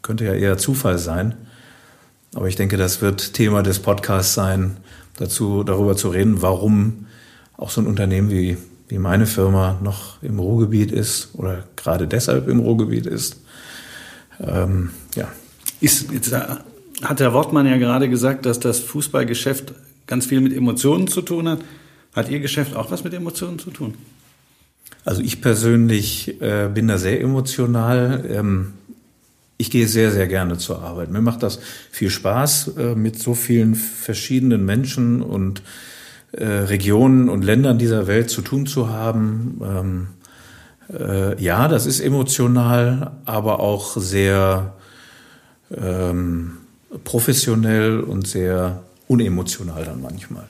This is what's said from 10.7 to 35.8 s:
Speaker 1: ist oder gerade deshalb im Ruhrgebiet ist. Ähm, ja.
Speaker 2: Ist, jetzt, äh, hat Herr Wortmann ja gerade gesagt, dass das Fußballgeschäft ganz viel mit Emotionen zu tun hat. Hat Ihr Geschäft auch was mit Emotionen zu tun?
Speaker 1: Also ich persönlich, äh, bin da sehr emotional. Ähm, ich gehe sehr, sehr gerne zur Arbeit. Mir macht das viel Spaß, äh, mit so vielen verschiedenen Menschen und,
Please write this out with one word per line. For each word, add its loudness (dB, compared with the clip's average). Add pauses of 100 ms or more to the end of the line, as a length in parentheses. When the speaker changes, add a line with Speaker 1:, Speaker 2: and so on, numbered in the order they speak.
Speaker 1:
ist -4
oder -6 (120)
gerade -2
deshalb 0
im 4
Ruhrgebiet 0
ist. -6 (1040)
Ähm, -2 (240)
ja. -6 (540)
Speaker 2:
Ist, 2
jetzt, -4
äh, -2 (640)
hat -2
Herr 4
Wortmann 4
ja 4
gerade 2
gesagt, 0
dass 0
das 0
Fußballgeschäft -4 (320)
ganz -2
viel 2
mit 2
Emotionen 2
zu -2
tun -2
hat. -2 (560)
Hat -2
Ihr -4
Geschäft -4
auch -6
was -6
mit -8
Emotionen -8
zu -14
tun? -8 (1080)
Speaker 1:
Also -2
ich -4
persönlich, 2
äh, 0
bin 0
da 2
sehr 0
emotional. 0
Ähm, 0 (840)
ich -4
gehe 4
sehr, 4
sehr 2
gerne 0
zur -8
Arbeit. -8
Mir -2
macht 2
das -4 (320)
viel -2
Spaß, 0
äh, 0
mit 0
so -2
vielen 4
verschiedenen 0
Menschen 0
und, -4 (680)